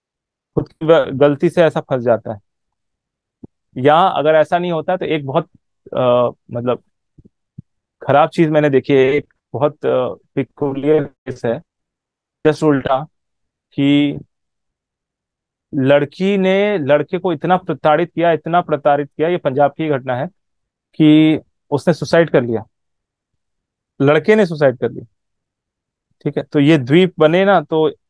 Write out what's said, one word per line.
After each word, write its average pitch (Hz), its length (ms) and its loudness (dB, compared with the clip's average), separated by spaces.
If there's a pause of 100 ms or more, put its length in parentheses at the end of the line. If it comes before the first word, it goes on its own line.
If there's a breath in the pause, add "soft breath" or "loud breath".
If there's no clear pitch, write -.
(540)
खुद 147 140 -4
की - 180 -12
ग-, 143 320 2
गलती 143 320 2
से 180 120 0
ऐसा 156 180 0
फंस 127 220 -6
जाता 113 320 -2
है। 104 60 -16 (1400)
या 143 200 4
अगर 160 380 2
ऐसा 156 240 0
नहीं 175 140 -4
होता 160 200 -4
है - 60 -4
तो 165 60 -8
एक 147 220 -6
बहुत, 156 220 -4 (460)
अ, 123 360 0 (200)
मतलब 120 320 -6 (1200)
खराब 147 220 2
चीज 165 200 0
मैंने 151 220 2
देखी 135 220 0
है, 135 60 4
एक 139 360 0 (180)
बहुत, 143 340 -4
अ, 127 220 -2
peculiar 139 1000 -4
case - 380 -14
है, 120 180 -4 (840)
just 151 180 0
उल्टा, 139 400 0 (680)
कि 143 460 0 (1600)
लड़की 147 640 0
ने 196 400 0
लड़के 147 400 -2
को 180 140 -4
इतना 165 240 -2
प्रताड़ित 160 580 -2
किया, 170 180 0
इतना 165 280 -2
प्रताड़ित 143 560 -2
किया, 156 120 -2
ये 180 80 -2
पंजाब 143 360 0
की 160 160 -6
घटना 131 280 -4
है, 139 100 -6 (680)
कि 156 460 4 (300)
उसने 156 240 -2
सुसाइड 165 360 0
कर 143 120 2
लिया, 113 240 -6 (1400)
लड़के 151 320 2
ने 214 120 2
सुसाइड 143 320 -2
कर 117 120 -4
लिया। - 140 -14 (1200)
ठीक 147 120 -6
है, 139 60 -4
तो - 180 -2
ये 151 180 4
द्वीप 160 400 2
बने 160 260 2
ना, 196 160 2
तो 156 300 -2 (200)